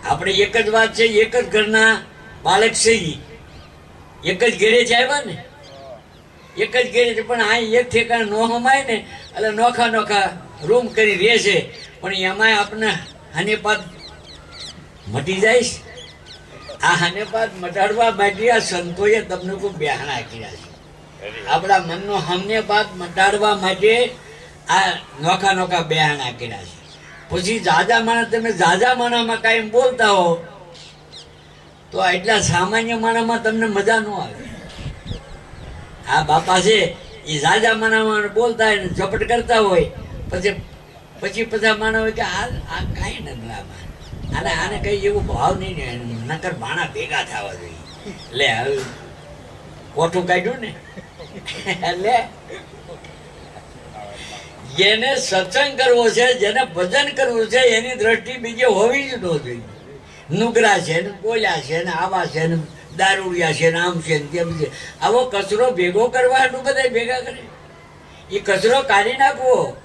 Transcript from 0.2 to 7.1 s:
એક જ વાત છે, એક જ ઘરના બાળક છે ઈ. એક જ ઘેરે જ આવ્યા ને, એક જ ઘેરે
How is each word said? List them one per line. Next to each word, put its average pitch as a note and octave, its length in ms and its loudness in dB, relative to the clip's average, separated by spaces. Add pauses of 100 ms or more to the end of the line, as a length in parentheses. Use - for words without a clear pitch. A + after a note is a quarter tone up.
એક G3+ 240 2
જ G#3+ 120 2
વાત A3 260 2
છે, A3+ 100 2
એક A3 320 2
જ B3 120 0
ઘરના A3 520 4 (420)
બાળક G3+ 300 4
છે - 180 2
ઈ. F3 280 0 (1040)
એક F3+ 200 0
જ A#3 160 2
ઘેરે A3+ 240 6
જ A#3 80 0
આવ્યા C4 340 2
ને, - 180 -12 (1120)
એક A3 180 0
જ B3 160 2
ઘેરે A#3 220 2